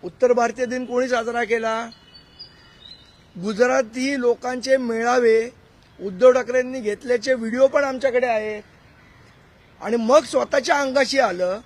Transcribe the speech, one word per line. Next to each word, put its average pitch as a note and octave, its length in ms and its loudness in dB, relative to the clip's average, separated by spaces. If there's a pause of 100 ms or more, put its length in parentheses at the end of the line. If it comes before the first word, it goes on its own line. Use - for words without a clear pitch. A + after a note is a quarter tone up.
उत्तर B3 280 0
भारतीय A#3 320 0
दिन B3+ 200 -6
कोणी B3 240 -2
साजरा A#3+ 360 -2
केला? A3+ 440 -4 (1500)
गुजराती B3 800 0
लोकांचे B3 560 0
मेळावे A#3 760 2 (500)
उद्धव G3+ 320 4
ठाकरेंनी B3+ 480 -2
घेतल्याचे A#3+ 540 -2
व्हिडिओ A#3+ 320 2
पण C#4+ 180 2
आमच्याकडे B3+ 420 0
आहेत. G#3+ 360 -4 (1200)
आणि A3 140 -4
मग A#3+ 260 4
स्वतःच्या C#4 580 0
अंगाशी C4+ 380 0
आलं F#3+ 480 0